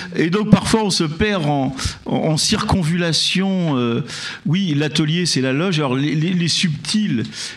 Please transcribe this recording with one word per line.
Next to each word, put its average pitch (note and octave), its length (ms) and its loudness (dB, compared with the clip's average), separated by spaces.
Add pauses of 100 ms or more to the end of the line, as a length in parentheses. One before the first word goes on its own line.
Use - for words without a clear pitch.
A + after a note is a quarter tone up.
(160)
Et E3 140 2
donc G#3 220 0
parfois, A3 320 4
on G3+ 80 0
se E3+ 140 0
perd F3 400 0
en, C#3 300 0 (300)
en, - 100 -2
en D#3 220 2
circonvulation. F3 1400 0
Euh, A#2+ 240 0 (440)
oui, F3 300 0
l'atelier, D#3 500 0
c'est C#3 160 0
la C3 120 0
loge. D#3+ 260 0
Alors C3 160 0
les, C#3+ 180 0
les, D#3+ 200 0
les E3+ 160 0
subtils E3+ 760 0 (340)